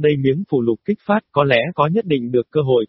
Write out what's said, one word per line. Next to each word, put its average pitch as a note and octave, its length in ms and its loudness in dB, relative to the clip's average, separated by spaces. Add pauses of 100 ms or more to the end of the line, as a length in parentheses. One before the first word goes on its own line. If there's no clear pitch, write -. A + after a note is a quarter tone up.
đây D3+ 160 2
miếng C3+ 320 0
phù C3 120 0
lục A#2 240 0
kích G#3 200 -2
phát, G#3 140 0 (120)
có C#3+ 120 0
lẽ C3+ 140 2 (180)
có D3 120 0
nhất G#3 180 -2
định B2+ 260 -2
được B2 200 -2
cơ D3+ 100 0
hội B2+ 280 0